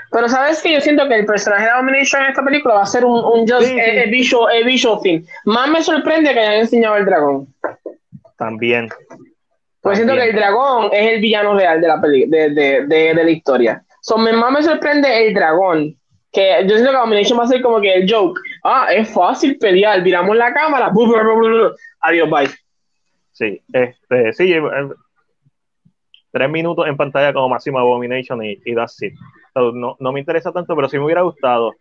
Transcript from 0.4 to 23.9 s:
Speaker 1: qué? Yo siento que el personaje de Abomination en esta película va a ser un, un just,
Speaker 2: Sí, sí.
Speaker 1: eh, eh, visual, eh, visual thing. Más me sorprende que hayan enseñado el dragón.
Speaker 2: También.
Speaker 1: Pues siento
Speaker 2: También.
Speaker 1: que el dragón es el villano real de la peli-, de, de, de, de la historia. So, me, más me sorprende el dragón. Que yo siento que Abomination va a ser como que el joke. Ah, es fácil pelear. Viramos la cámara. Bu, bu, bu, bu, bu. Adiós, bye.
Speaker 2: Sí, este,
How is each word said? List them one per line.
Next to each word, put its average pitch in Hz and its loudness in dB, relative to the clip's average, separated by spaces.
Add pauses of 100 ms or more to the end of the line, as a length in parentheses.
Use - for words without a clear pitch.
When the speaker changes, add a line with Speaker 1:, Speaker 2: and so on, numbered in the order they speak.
Speaker 1:
qué? 330 0
Yo 285 2
siento 285 2
que 247 0
el 208 0
personaje 208 0
de 226 0
Abomination 269 0
en 269 0
esta 269 -2
película 277 0
va 202 2
a - 0
ser 247 0
un, 233 2
un 226 2
just, 247 2
Speaker 2:
Sí, 240 4
sí. 247 -2
Speaker 1:
eh, 226 0
eh, 214 0
visual, 247 2
eh, 233 2
visual 240 0
thing. 170 0 (240)
Más 240 0
me 320 0
sorprende 311 0
que 233 0
hayan 214 2
enseñado 226 2
el 202 0
dragón. 143 0 (920)
Speaker 2:
También. 117 -4 (920)
Speaker 1:
Pues 196 -2
siento 226 0
Speaker 2:
También. 254 0
Speaker 1:
que 240 0
el 202 -6
dragón 214 0
es 208 0
el 220 -2
villano 208 0
real 170 2
de 165 2
la 156 0
peli-, 139 2
de, 156 2
de, 139 0
de, 160 0
de 165 2
la 165 2
historia. 123 -2 (180)
So, 220 -2
me, 226 0
más 233 2
me 294 0
sorprende 285 0
el 208 0
dragón. 165 0 (360)
Que 190 2
yo 196 2
siento 247 4
que 262 0
Abomination 220 2
va 240 0
a - 0
ser 254 0
como 233 2
que 196 2
el 185 2
joke. 190 0 (240)
Ah, 240 0
es 214 0
fácil 254 0
pelear. 196 2
Viramos 185 0
la 240 2
cámara. 277 0
Bu, 226 2
bu, 233 4
bu, 220 2
bu, 226 2 (200)
bu. - -6 (260)
Adiós, 165 0
bye. 143 0 (840)
Speaker 2:
Sí, 104 -6 (120)
este, 123 -2